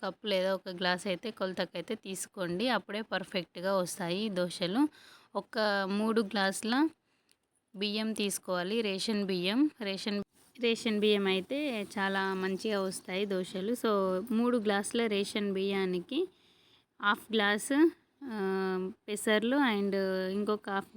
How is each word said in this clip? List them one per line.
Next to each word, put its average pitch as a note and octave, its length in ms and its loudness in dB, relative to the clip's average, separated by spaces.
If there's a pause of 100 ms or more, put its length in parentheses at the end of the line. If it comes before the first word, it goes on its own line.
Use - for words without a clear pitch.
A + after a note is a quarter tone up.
కప్పు F#3+ 300 -6
లేదా F#3+ 280 2
ఒక G3 100 -12 (100)
గ్లాస్ F3+ 320 0
అయితే F3+ 160 -4 (120)
కొలతకైతే F#3 540 -4 (120)
తీసుకోండి, F#3 600 -4 (120)
అప్పుడే G3+ 240 -6 (100)
పర్ఫెక్ట్గా F#3 600 -4 (100)
వస్తాయి F3 360 -4 (100)
ఈ G#3+ 120 -4
దోశలు. F3+ 420 0 (600)
ఒక - 160 -8 (420)
మూడు A3 220 2 (100)
గ్లాసుల G3+ 440 0 (1040)
బియ్యం G#3+ 280 -2 (120)
తీసుకోవాలి, F#3+ 560 -2 (120)
రేషన్ G3+ 420 0
బియ్యం. F#3+ 300 2 (280)
రేషన్, G3+ 300 -2 (460)
రేషన్ A3+ 380 2
బియ్యం G#3 320 4
అయితే F#3+ 240 -2 (360)
చాలా G3 260 0 (220)
మంచిగా F#3+ 360 0 (100)
వస్తాయి F#3+ 360 -4 (100)
దోశలు. F#3 380 -2 (100)
So A3+ 80 2 (480)
మూడు A#3+ 280 4
గ్లాసుల G#3 360 2 (140)
రేషన్ G3+ 400 -2
బియ్యానికి F#3+ 640 0 (800)
హాఫ్ G#3 360 0
గ్లాస్, G#3 380 2 (640)
ఆ, - 20 -6 (720)
పెసర్లు A3 500 2 (140)
and G3+ 240 0 (400)
ఇంకొక G#3 400 -2
హాఫ్ - 200 -8